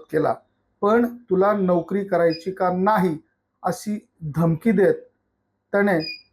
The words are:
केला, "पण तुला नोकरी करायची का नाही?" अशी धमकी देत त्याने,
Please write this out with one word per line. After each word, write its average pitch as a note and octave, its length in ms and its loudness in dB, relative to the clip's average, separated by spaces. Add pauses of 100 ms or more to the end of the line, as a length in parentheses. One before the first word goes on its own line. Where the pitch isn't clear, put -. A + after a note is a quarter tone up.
(120)
केला, D3 220 0 (460)
"पण A#3 360 0
तुला F#3+ 360 0
नोकरी F#3+ 520 0
करायची E3+ 480 0
का F#3 180 -2
नाही?" F#3 480 0 (440)
अशी G#3 460 -6 (280)
धमकी E3 340 0
देत F3+ 240 4 (760)
त्याने, G3+ 260 2 (340)